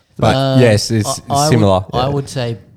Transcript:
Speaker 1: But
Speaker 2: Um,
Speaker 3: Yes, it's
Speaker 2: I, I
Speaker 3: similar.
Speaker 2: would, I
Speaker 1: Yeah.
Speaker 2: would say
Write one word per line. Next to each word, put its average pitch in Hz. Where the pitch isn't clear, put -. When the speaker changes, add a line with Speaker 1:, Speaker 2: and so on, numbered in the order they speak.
Speaker 1:
But 110
Speaker 2:
Um, 135
Speaker 3:
Yes, 110
it's 113
Speaker 2:
I, 143
I 147
Speaker 3:
similar. 101
Speaker 2:
would, -
I 123
Speaker 1:
Yeah. -
Speaker 2:
would 139
say 117